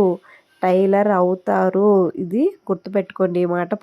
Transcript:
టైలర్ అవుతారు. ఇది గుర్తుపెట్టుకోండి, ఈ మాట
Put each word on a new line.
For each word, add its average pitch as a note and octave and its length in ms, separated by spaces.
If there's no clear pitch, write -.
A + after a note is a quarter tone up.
టైలర్ G3 480
అవుతారు. F#3 720
ఇది G3 220
గుర్తుపెట్టుకోండి, F#3 760
ఈ F3 100
మాట F3 260